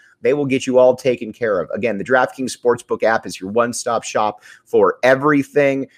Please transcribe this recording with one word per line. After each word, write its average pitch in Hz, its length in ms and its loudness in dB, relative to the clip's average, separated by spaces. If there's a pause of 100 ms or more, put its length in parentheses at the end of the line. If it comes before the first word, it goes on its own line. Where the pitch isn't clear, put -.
(200)
They 127 140 2
will 147 120 -2
get 131 200 -2
you 127 120 2
all 127 180 6
taken 117 360 -4
care 104 280 -2
of. 78 100 -6
Again, 104 260 -4
the 98 80 -6
DraftKings 127 500 0
Sportsbook 120 500 -2
app 110 200 0
is 92 160 -12
your 95 100 -10
one-stop 117 520 -2
shop - 400 -4 (220)
for 101 380 2
everything 135 840 2 (120)